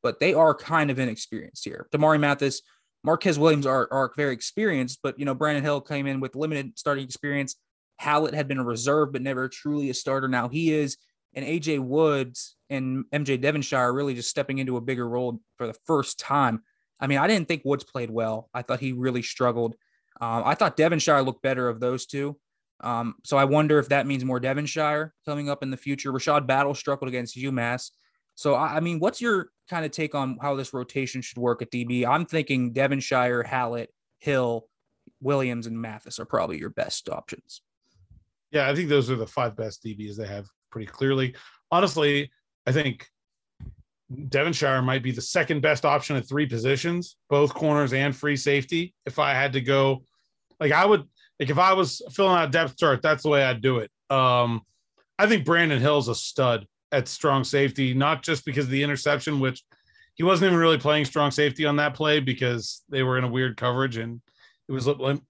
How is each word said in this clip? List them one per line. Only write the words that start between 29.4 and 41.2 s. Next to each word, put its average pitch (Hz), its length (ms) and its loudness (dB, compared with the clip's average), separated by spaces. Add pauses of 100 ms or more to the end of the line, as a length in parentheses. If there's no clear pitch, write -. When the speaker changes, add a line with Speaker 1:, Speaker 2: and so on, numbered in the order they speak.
Speaker 1:
kind 165 160 -6
of 147 80 -6
take 151 220 -6
on 131 260 -2
how 139 160 -2
this 135 160 -8
rotation 131 480 -6
should - 180 -12
work 120 240 0
at 117 80 -12
D 123 140 -4
B? 123 220 -2
I'm 151 180 2
thinking 135 480 -2
Devonshire, 127 720 0
Hallett, 120 500 -4 (260)
Hill, 123 480 -2 (540)
Williams, 127 460 -2
and 113 140 -8
Mathis 110 380 -12
are - 60 -10
probably 85 340 -2
your 78 120 -8
best - 380 -6
options. - 540 -12 (880)
Speaker 2:
Yeah, 143 180 2
I 143 60 2
think 165 140 -2
those 135 220 4
are 131 60 0
the 110 100 -4
five 120 300 -4
best 110 260 -8
D 110 140 -8
Bs 104 200 -12
they 107 100 -8
have 101 200 -10 (240)
pretty 110 160 -10
clearly. 131 480 0 (360)